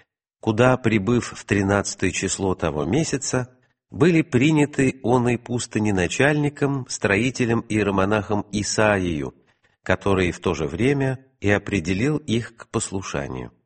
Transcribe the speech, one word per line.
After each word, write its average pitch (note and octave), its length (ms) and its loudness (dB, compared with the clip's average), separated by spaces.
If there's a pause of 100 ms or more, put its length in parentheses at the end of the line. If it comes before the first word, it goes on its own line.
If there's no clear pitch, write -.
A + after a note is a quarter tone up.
(400)
куда, B2 360 4
прибыв A2 600 0
в - 80 -18
тринадцатое G2 680 0
число F#2+ 460 -2
того D2+ 280 -2
месяца, B2+ 720 -4 (340)
были D#3+ 320 4
приняты C#3+ 840 2
оной A#2+ 340 2
пустыни G#2+ 540 -2
начальником, C#3 960 0
строителем A2+ 800 0
иеромонахом G#2 840 0
Исаию, F#2+ 840 0 (500)
который F#2 480 0
в - 80 -10
то F#2 120 -2
же D2+ 140 -4
время C3 580 -2 (160)
и G2+ 80 -2
определил G2+ 680 0
их A#2 400 -4
к - 120 -20
послушанию. C#2 840 -6 (140)